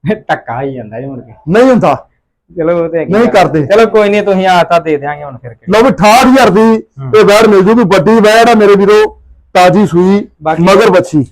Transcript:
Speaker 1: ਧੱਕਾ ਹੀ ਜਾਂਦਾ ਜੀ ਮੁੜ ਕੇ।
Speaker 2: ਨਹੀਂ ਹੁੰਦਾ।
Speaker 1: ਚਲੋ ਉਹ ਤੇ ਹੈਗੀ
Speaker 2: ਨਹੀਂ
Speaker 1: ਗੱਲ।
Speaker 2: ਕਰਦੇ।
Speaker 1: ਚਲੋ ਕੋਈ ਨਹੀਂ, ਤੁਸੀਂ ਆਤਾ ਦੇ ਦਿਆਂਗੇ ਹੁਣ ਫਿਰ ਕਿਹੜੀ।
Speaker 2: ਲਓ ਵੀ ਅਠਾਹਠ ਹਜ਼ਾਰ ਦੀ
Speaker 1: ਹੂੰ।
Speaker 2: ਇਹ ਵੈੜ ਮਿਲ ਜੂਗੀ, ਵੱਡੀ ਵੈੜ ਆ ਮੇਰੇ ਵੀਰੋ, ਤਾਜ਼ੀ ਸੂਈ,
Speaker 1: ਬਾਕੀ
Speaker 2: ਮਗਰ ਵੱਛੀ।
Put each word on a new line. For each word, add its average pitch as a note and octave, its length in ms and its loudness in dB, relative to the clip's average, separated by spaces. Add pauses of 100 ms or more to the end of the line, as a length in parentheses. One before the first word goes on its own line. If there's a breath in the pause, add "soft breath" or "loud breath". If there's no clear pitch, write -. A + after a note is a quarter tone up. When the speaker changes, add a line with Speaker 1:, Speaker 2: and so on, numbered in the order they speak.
(160)
Speaker 1:
ਧੱਕਾ C3+ 460 -10
ਹੀ C#3 140 -10
ਜਾਂਦਾ A2+ 240 -14
ਜੀ C3+ 60 -14
ਮੁੜ C3+ 140 -14
ਕੇ। - 140 -20 (160)
Speaker 2:
ਨਹੀਂ A3 140 0
ਹੁੰਦਾ। F#3 460 0 (480)
Speaker 1:
ਚਲੋ E3+ 260 -4
ਉਹ E3 60 -6
ਤੇ E3 100 -6
ਹੈਗੀ E3 140 -6
Speaker 2:
ਨਹੀਂ A3 100 0
Speaker 1:
ਗੱਲ। A#3+ 80 -2
Speaker 2:
ਕਰਦੇ। D#3 340 0
Speaker 1:
ਚਲੋ G#3+ 200 2
ਕੋਈ G#3 240 0
ਨਹੀਂ, G#3 140 -2
ਤੁਸੀਂ F#3+ 240 -2
ਆਤਾ F3 320 0
ਦੇ D#3 180 -4
ਦਿਆਂਗੇ D3 260 -10
ਹੁਣ C#3 140 -16
ਫਿਰ A#2 160 -20
ਕਿਹੜੀ। F#3+ 240 -4
Speaker 2:
ਲਓ A#3 60 2
ਵੀ C4+ 60 2
ਅਠਾਹਠ G#3+ 360 2
ਹਜ਼ਾਰ B3+ 240 2
ਦੀ G3 120 2
Speaker 1:
ਹੂੰ। A3 580 -2
Speaker 2:
ਇਹ G#3 60 4
ਵੈੜ G#3+ 220 2
ਮਿਲ G3+ 140 2
ਜੂਗੀ, A3+ 220 2
ਵੱਡੀ F#3+ 280 0
ਵੈੜ A3+ 380 2
ਆ A#3 40 2
ਮੇਰੇ G3+ 220 4
ਵੀਰੋ, G#3 460 0 (320)
ਤਾਜ਼ੀ F3+ 340 2
ਸੂਈ, F#3 400 0 (160)
Speaker 1:
ਬਾਕੀ E3 200 -2
Speaker 2:
ਮਗਰ G#3 280 2
ਵੱਛੀ। D#3 400 -2